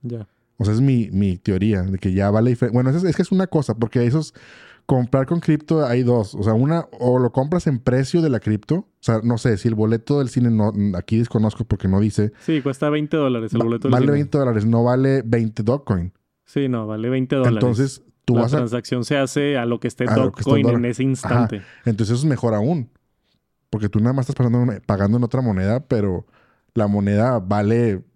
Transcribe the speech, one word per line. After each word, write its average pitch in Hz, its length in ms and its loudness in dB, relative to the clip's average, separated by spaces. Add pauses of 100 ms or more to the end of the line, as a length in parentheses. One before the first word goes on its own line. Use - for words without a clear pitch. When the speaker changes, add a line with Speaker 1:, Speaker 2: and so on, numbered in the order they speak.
Speaker 1:
Ya. 120 260 -10 (300)
Speaker 2:
O 104 80 0
sea, 104 80 2
es 113 80 2
mi, 127 300 2
mi 95 260 0
teoría, 98 460 0
de 95 160 -4
que 95 140 -2
ya 98 180 2
vale 113 200 2
difer-, 120 200 -2
bueno, 127 180 2
es, 165 140 0
es 180 120 0
que - 60 -2
es 180 120 0
una 185 140 0
cosa, 135 300 -2
porque 120 280 0
esos, 151 280 -2 (520)
comprar 131 400 0
con 170 160 -2
cripto 156 440 0
hay 123 180 0
dos. 120 320 0
O - 80 -4
sea, 110 100 2
una, 147 320 0 (140)
o 123 200 2
lo 127 140 2
compras 151 340 0
en 131 120 0
precio 131 420 0
de 160 80 2
la 117 100 0
cripto. 107 360 -2
O 190 100 -4 (160)
sea, 113 200 0
no 117 160 0
sé, 113 200 0
si - 100 -2
el 113 80 0
boleto 113 440 0
del 131 100 -2
cine 120 200 2
no, 110 220 2 (260)
aquí 98 200 -2
desconozco 113 480 0
porque 98 240 -2
no 95 100 4
dice. 107 400 0
Speaker 1:
Sí, 156 220 -2
cuesta 139 280 -2
veinte 151 280 -2
dólares 123 360 -2
el 113 60 0
Speaker 2:
Va-, 113 60 0
Speaker 1:
boleto 117 240 -2
del - 20 4
Speaker 2:
vale 127 140 2
Speaker 1:
cine. 143 80 2
Speaker 2:
veinte 147 240 -2
dólares, 117 280 2
no 117 200 2
vale 131 400 2
veinte 113 380 -2
Dogecoin. 101 500 -2 (320)
Speaker 1:
Sí, 139 240 -4
no, 117 180 -4
vale 110 220 -6
veinte 131 260 -2
dólares. 123 220 2
Speaker 2:
Entonces, 123 460 -2 (220)
tú 123 100 2
Speaker 1:
La 117 80 2
Speaker 2:
vas 120 100 -2
a 151 40 0
Speaker 1:
transacción 120 480 -4
se 147 120 0
hace 143 400 -2
a 120 80 -2
lo 120 140 -2
que - 100 -6
esté 123 160 -6
Speaker 2:
a 110 120 0
lo 131 140 0
que - 100 -10
esté 135 100 0
el - 120 4
Speaker 1:
Dogecoin - 40 2
en 120 80 2
Speaker 2:
dólar. 120 160 -2
Speaker 1:
ese 127 120 -4
Speaker 2:
Ajá. 135 60 0
Speaker 1:
instante. 120 520 -2 (240)
Speaker 2:
Entonces, 113 300 0
eso 131 100 -2
es 160 40 2
mejor 120 240 -2
aún. 120 360 -2 (800)
Porque 107 180 -2
tú 104 120 0
nada 120 140 2
más 135 140 -2
estás 143 80 -6
pagando, 123 380 2 (140)
pagando 101 300 2
en 123 60 2
otra 120 180 -2
moneda, 107 460 -2
pero 101 380 -2 (480)
la 107 140 0
moneda 104 520 2
vale 104 640 0 (120)